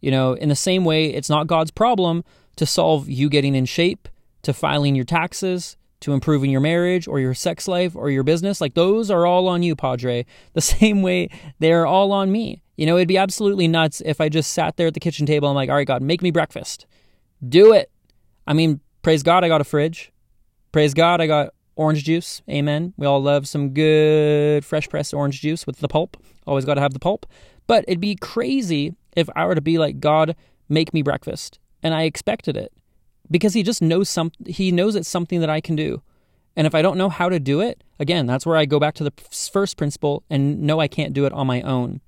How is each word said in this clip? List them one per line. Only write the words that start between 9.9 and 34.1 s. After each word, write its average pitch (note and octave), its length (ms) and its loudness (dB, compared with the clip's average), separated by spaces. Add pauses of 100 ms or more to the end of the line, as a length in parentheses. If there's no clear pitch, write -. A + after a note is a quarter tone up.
The E3 60 0
<laughs> - 20 -2
same G#3 400 4
way F3+ 260 0 (300)
they're E3 280 4
all F#3+ 260 4
on G3 200 0
me. A3 300 -4 (160)
You D#3 80 0
know, E3 100 4
it'd F3+ 100 4
be F#3 120 2
absolutely G3 500 0
nuts E3 380 0
if D#3 120 -4
I D#3 120 0
just D#3 240 -2
sat D#3+ 240 -2
there E3+ 80 2
at D#3+ 80 -2
the D#3+ 60 -8
kitchen D3+ 260 -2
table D3 200 2
and C#3+ 40 2
I'm C#3 60 0
like, C3+ 120 -2
"All C3+ 80 2
right, C#3+ 100 0
God, C3 140 0
make D#3+ 220 -2
me F3+ 80 0
breakfast." - 560 -4 (600)
Do F#3+ 280 8
it. F3 160 2 (560)
I D3+ 80 0
mean, D#3 260 0 (220)
praise D#3+ 200 2
God, F3 220 4
I E3+ 40 2
got D#3+ 120 4
a C#3+ 40 0
fridge. D#3 460 -4 (640)
Praise D3+ 220 2
God, E3+ 260 4
I D#3+ 60 0
got D3+ 260 0 (240)
orange D#3 260 0
juice. E3 460 -4
Amen. D3 480 -4
We D3 100 -4
all C#3 160 2
love C#3+ 240 0
some C#3 280 -4
good D3+ 880 2
fresh D3+ 240 -4
pressed D3 240 -6
orange C#3+ 300 -4
juice D#3 240 -4
with C3+ 140 -10
the C#3+ 80 -4
pulp. - 280 -2 (300)
Always C#3 180 0
gotta C#3 160 0
have C#3 140 0
the C3+ 40 -10
pulp. G3 280 -2 (400)
But A3+ 200 4
it'd F3+ 140 -2
be G3+ 160 -2
crazy G3 760 -2 (200)
if E3 220 2
I E3 80 0
were F3+ 100 2
to D#3+ 60 0
be D#3+ 160 0
like, C#3+ 240 0
"God, D#3 340 2 (320)
make D#3 280 0
me D#3+ 80 0
breakfast." - 560 -6 (240)
And D#3+ 100 0
I D#3+ 120 0
expected E3 520 -4
it. - 160 -10 (600)
Because F3 220 2
he A3 80 2
just G#3 180 -2
knows F3 280 2
some-, E3 240 -4 (120)